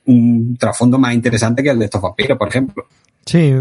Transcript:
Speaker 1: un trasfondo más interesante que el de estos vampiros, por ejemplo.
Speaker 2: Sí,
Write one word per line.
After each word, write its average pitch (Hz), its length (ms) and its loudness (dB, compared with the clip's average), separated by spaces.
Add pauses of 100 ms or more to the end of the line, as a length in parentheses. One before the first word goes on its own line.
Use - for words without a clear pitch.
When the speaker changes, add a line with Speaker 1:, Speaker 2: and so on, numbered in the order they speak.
Speaker 1:
un 120 560 2
trasfondo 123 380 0
más 123 160 0
interesante 117 480 0
que 143 80 0
el 123 80 0
de 110 80 -2
estos 98 160 -4
vampiros, 104 340 -2
por 101 120 -4
ejemplo. 127 360 -4 (400)
Speaker 2:
Sí, 160 360 2